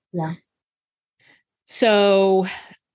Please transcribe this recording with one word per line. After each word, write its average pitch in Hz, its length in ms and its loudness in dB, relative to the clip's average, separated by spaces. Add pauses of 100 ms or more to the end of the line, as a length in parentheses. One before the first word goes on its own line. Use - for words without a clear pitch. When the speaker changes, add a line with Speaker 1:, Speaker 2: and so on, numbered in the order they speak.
(140)
Speaker 1:
Yeah. 165 220 -8 (1300)
Speaker 2:
So 196 800 2 (500)